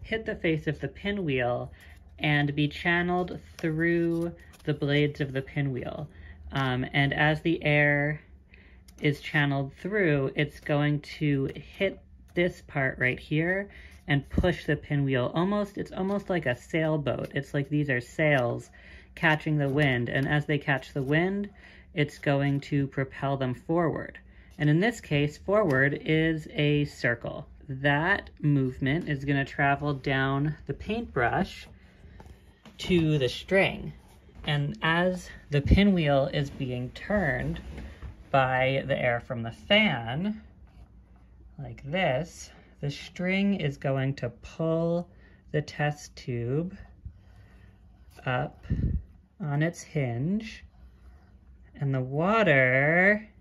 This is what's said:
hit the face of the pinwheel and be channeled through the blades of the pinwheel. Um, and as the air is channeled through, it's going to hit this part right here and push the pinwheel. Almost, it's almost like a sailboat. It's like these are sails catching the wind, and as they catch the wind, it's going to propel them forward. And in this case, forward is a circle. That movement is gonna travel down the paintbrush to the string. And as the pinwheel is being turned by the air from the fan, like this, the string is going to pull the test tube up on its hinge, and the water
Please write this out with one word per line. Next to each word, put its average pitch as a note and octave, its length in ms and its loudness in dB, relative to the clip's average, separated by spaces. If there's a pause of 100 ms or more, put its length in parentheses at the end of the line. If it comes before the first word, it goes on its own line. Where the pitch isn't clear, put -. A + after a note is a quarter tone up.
hit A3 240 -6
the G#3+ 100 -4
face D#3+ 320 0
of D3 140 -4
the C3+ 80 -4
pinwheel C3 800 -2 (480)
and D3 360 2
be D3 140 2
channeled F3 680 0 (200)
through E3+ 720 0 (320)
the D3+ 80 -2
blades D3 480 0
of C3+ 120 -4
the C3+ 100 -4
pinwheel. C#3 680 -6 (440)
Um, C3 420 -2
and C#3 180 2
as D3+ 300 2
the E3 200 0
air D3 600 2 (800)
is D3 200 0
channeled C#3 540 0
through, D#3 600 0
it's D3+ 220 -2
going D3 420 0 (180)
to C#3 360 0
hit - 460 -4 (340)
this F3 320 0
part C3+ 320 -2
right B2 220 0
here F3+ 480 -2 (400)
and C#3+ 220 0
push - 340 0
the D3+ 120 0
pinwheel. C3+ 580 0
Almost, G3+ 420 0
it's - 160 -8
almost G3 380 -4
like F3 160 0
a B2 100 0
sailboat. D#3 800 -2
It's C#3 180 -4
like C#3+ 160 -2
these D3 220 2
are B2 100 2
sails B2 680 0 (440)
catching D#3 440 2
the C#3 100 2
wind, C3 400 2
and C#3 180 0
as D3 200 0
they D3+ 100 0
catch C#3+ 380 -2
the C#3+ 80 -2
wind, F#3 480 0 (420)
it's D3 260 -2
going C#3 420 2
to C#3 260 0
propel C#3 500 -4
them B2+ 180 -2
forward. - 640 -2 (400)
And D3 100 4
in D3+ 100 6
this A3+ 220 2
case, D3 380 0
forward D3 680 2
is D#3+ 480 2
a D3 320 2
circle. - 640 -4 (200)
That C#3+ 600 0 (120)
movement C#3 680 0
is C#3+ 160 -4
gonna C#3 220 0
travel C#3+ 480 0
down C#3 600 0 (120)
the - 80 -6
paintbrush F3+ 920 -2 (1120)
to D#3+ 400 4
the B2+ 120 2
string. - 640 0 (520)
And D3 380 -2
as F3+ 480 0 (200)
the C#3+ 120 2
pinwheel D#3+ 640 6
is C#3+ 240 -2
being B2 400 -6
turned D#3 720 -2 (680)
by C3 560 4
the C#3+ 100 0
air A#2+ 240 0
from A#2 220 -8
the A2+ 100 -6
fan, F#3 880 0 (1160)
like B2 320 -12
this, E3 600 -2 (320)
the D3 80 -2
string F#3+ 640 0
is D3+ 240 -2
going C3+ 380 0
to A#2+ 120 -4
pull E3 800 -2 (420)
the D3+ 120 0
test - 520 -4
tube C3 600 -4 (1500)
up C3 400 -4 (760)
on D3 220 -2
its E3+ 200 -4
hinge, D3+ 840 -4 (1120)
and C#3 180 -2
the C3+ 80 0
water D#3+ 1300 4 (120)